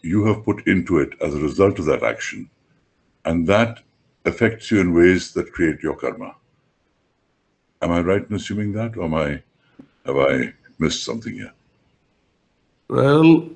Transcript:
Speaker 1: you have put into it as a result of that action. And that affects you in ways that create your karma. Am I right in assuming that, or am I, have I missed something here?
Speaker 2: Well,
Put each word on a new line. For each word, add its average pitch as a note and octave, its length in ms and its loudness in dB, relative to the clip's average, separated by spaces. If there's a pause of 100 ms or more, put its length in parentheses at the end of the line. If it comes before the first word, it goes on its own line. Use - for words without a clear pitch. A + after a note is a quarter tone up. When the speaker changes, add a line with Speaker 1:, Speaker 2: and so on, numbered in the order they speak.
Speaker 1:
you G2+ 240 0
have G#2 180 0
put G2+ 220 -2
into F2+ 320 2
it - 240 -2
as D#2 120 -4
a D2 40 -4
result F#2+ 400 2
of D2+ 80 -4
that B1+ 160 0
action. - 480 -8 (760)
And E2+ 220 -2
that A2 340 0 (460)
affects A2 440 -2
you G#2 100 4
in F2+ 140 2
ways F2 380 4
that E2 200 -6
create D#2 300 -2
your D2 140 -4
karma. - 380 -10 (1500)
Am E2+ 80 -2
I E2+ 100 0
right F#2 280 0
in G#2 80 -6
assuming G2+ 360 -6
that, A2+ 240 -8
or F2+ 80 -8
am D#2+ 100 -4
I, D2 280 -4 (640)
have C2+ 120 -2
I C2 340 0 (260)
missed D#2 260 -4
something A2 300 -8
here? - 180 -16 (1400)
Speaker 2:
Well, D3+ 680 6